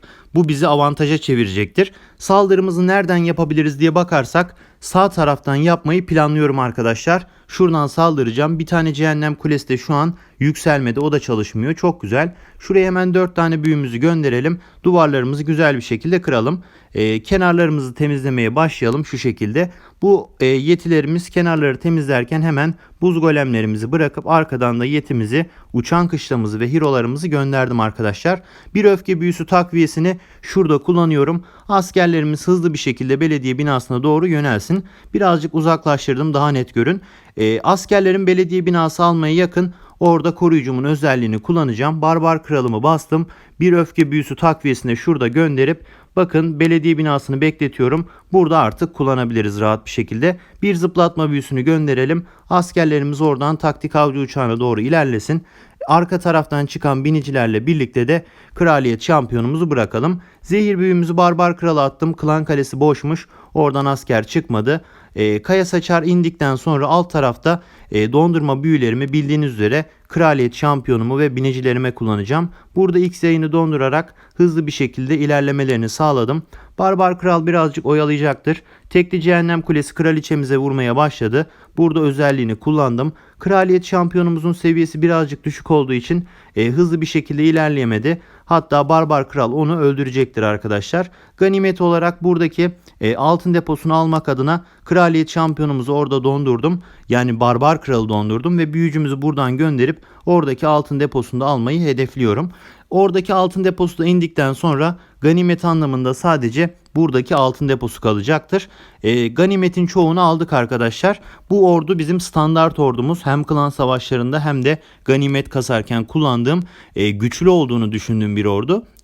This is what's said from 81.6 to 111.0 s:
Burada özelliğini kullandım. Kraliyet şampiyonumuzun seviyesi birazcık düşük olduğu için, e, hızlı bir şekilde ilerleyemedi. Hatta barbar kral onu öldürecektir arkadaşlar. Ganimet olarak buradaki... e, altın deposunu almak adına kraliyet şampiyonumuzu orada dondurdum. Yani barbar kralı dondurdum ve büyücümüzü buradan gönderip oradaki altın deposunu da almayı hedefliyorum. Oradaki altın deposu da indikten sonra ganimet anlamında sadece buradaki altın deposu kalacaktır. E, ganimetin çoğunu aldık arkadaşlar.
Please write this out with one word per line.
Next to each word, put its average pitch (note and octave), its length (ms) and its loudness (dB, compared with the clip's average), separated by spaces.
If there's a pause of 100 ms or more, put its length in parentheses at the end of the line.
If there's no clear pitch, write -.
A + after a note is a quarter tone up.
Burada D#3+ 220 2
özelliğini C#3 560 0
kullandım. C#3+ 580 -2 (260)
Kraliyet F#3 460 2
şampiyonumuzun F3 680 0
seviyesi E3 480 0
birazcık D#3+ 420 0
düşük - 280 -6
olduğu C#3 220 2
için, E3+ 340 -2 (280)
e, A2+ 140 2
hızlı D#3+ 320 0
bir D#3+ 40 -2
şekilde D3+ 380 -2
ilerleyemedi. D3+ 800 0 (240)
Hatta D3 440 0
barbar D#3 400 2
kral B2 220 -2
onu D#3 280 0
öldürecektir C3+ 640 0
arkadaşlar. G#2+ 680 -2 (260)
Ganimet F#3+ 440 0
olarak E3+ 420 0
buradaki... E3+ 480 0 (300)
e, A2 140 0
altın E3 380 0
deposunu D#3+ 400 -2
almak D#3+ 360 0
adına C#3+ 360 -2 (200)
kraliyet E3 440 2
şampiyonumuzu D3 640 -2
orada C#3 300 0
dondurdum. C#3 600 0 (260)
Yani A#2+ 300 0
barbar B2 420 2
kralı A2+ 280 -2
dondurdum A2 480 -2
ve D#3 160 -2
büyücümüzü D3+ 480 -2
buradan C3+ 360 -2
gönderip D3 440 0 (240)
oradaki D#3+ 420 0
altın D3 320 0
deposunu B2+ 420 -4
da C3+ 40 -2
almayı C#3 360 -2
hedefliyorum. C3 720 -2 (380)
Oradaki F#3 440 0
altın F#3 300 0
deposu F3+ 340 -2
da E3 80 -2
indikten E3 480 0
sonra D#3+ 440 0 (240)
ganimet F3 440 2
anlamında C3+ 480 0
sadece D3+ 600 0 (200)
buradaki D3 400 0
altın C3+ 340 0
deposu B2 320 -4
kalacaktır. C#3 640 -2 (360)
E, A#2 240 0
ganimetin F3+ 580 0
çoğunu F3 360 0
aldık E3 320 0
arkadaşlar. A#2+ 680 0 (300)